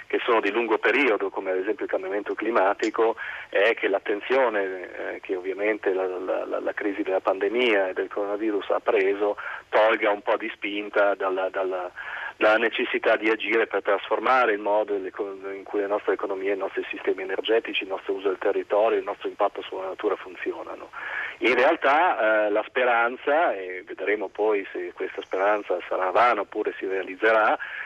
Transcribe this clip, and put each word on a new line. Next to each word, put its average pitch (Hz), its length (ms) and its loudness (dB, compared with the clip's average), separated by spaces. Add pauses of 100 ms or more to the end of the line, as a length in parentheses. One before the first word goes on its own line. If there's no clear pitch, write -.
che 104 180 -2
sono 113 160 4
di 101 100 0
lungo 110 260 2
periodo, 107 520 2
come 95 220 -4
ad 92 60 0
esempio 101 280 -2
il 92 60 -6
cambiamento 98 420 -4
climatico, 110 800 2 (320)
è 107 260 2
che - 140 -2
l'attenzione, 104 760 0
eh, 92 580 -8
che 95 160 -4
ovviamente 98 560 -2
la, 95 120 0
la, 92 400 -4
la, 95 140 -4
la - 140 -4
crisi 101 280 -4
della 95 200 0
pandemia 101 680 2
e 92 40 -6
del 95 160 -4
coronavirus 104 640 -2
ha 95 100 0
preso 101 560 2 (320)
tolga 107 420 4
un 101 100 -2
po' 110 140 2
di 107 180 -6
spinta 101 640 0
dalla, 95 340 -2
dalla, 92 400 -4 (460)
dalla 110 220 4
necessità 117 580 2
di 107 140 0
agire 110 380 2
per 98 160 -2
trasformare 113 680 2
il 104 80 0
modo 104 380 0
in 98 680 -8
cui - 160 -2
le 98 80 0
nostre 104 240 0
economie, 98 440 -2
i - 20 -8
nostri 95 340 -4
sistemi 95 300 -2
energetici, 98 640 -2
il 95 60 -10
nostro 98 260 -4
uso 98 120 -4
del 95 100 0
territorio, 104 600 2
il 95 80 -4
nostro 101 240 -6
impatto 98 320 -2
sulla 95 260 -8
natura 107 300 -2
funzionano. 90 720 -10 (500)
In 123 160 4
realtà, 135 920 4
eh, 104 40 2
la 104 160 2
speranza, 127 880 2
e 92 300 -8
vedremo 95 420 -2
poi 104 440 0
se 87 220 -8
questa 95 300 -8
speranza 98 540 0 (120)
sarà 92 220 0
vana 110 300 4
oppure 101 360 -4
si - 80 -8
realizzerà, 104 720 2 (280)